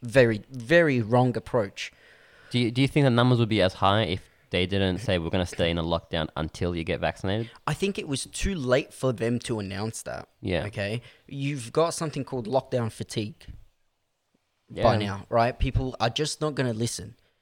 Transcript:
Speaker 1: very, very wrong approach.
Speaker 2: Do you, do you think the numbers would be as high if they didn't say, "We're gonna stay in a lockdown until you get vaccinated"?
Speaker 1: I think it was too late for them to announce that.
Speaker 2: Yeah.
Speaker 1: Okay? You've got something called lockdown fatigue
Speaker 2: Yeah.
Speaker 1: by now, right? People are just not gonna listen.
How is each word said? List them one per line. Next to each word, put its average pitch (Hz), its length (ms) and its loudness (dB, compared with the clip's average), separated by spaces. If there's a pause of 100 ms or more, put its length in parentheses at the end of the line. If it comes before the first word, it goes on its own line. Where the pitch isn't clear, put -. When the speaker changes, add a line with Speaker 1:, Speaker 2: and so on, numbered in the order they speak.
Speaker 1:
very, 117 480 4
very 135 500 4
wrong 120 360 2
approach. - 560 -4 (580)
Speaker 2:
Do 123 80 0
you, 120 120 2
do 120 120 2
you 135 60 4
think 143 160 2
the 135 60 6
numbers 120 280 4
would 117 100 2
be 104 140 2
as 92 120 2
high 98 280 4
if 92 200 -2 (280)
they 90 140 2
didn't 95 360 0
say, 95 180 0
"We're 80 100 -4
gonna 92 160 0
stay 87 260 0
in 85 60 0
a 85 60 0
lockdown 82 520 -2
until 87 400 -4
you 82 80 -4
get 82 180 -4
vaccinated"? 98 500 -4 (160)
Speaker 1:
I 156 80 -2
think 196 240 -4
it 202 100 -8
was 139 160 -4
too - 300 -4
late 131 400 0
for 131 180 0
them 117 280 -2
to 117 180 -6
announce 98 460 -6
that. - 220 -10 (140)
Speaker 2:
Yeah. 90 260 -2
Speaker 1:
Okay? 104 360 -6 (240)
You've 139 440 -6
got 165 220 2
something 147 320 -6
called 123 220 -8
lockdown 120 440 -2
fatigue - 540 -8 (1300)
Speaker 2:
Yeah. 92 120 -8
Speaker 1:
by 117 140 6
now, 98 320 -2
right? 117 300 2
People 131 420 0
are 117 100 2
just 147 300 -4
not 151 140 -2
gonna 127 180 0
listen. 117 440 -4 (260)